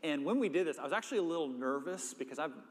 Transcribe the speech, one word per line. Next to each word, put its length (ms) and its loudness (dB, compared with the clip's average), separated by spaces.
And 220 0
when 140 4
we 100 4
did 160 4
this, 140 -2
I 40 -6
was 100 0
actually 260 0
a 40 4
little 240 2
nervous 680 -2
because 240 -6
I'm 120 -2
the 60 -14